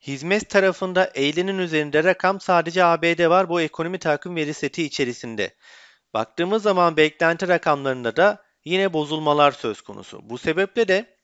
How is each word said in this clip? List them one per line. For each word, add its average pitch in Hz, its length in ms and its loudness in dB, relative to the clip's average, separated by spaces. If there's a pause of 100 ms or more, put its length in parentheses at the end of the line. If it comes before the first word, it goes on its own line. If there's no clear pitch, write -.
Hizmet 165 480 -4
tarafında 185 640 0
elli'nin 165 420 -2
üzerinde 156 460 0
rakam 185 360 0
sadece 175 440 0
A 170 180 2
B 170 160 0
D 165 120 2
var 180 200 4
bu 170 120 0
ekonomi 165 380 -6
takvim 170 360 -4
veri 151 180 -4
seti 151 300 -6
içerisinde. 120 720 -6 (580)
Baktığımız 175 500 -2
zaman 180 340 4
beklenti 165 500 2
rakamlarında 139 680 0
da 202 280 2 (220)
yine 185 280 -2
bozulmalar 147 580 2
söz 113 300 -8
konusu. - 480 -18
Bu 123 80 -10
sebeple 190 500 -2
de 190 360 -2